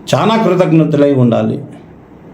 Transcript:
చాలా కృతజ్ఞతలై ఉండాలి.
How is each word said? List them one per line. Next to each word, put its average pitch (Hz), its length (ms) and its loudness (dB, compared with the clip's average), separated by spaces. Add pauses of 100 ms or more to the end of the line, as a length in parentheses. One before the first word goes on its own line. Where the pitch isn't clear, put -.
(140)
చాలా 208 300 0
కృతజ్ఞతలై 160 720 0
ఉండాలి. 113 440 0 (760)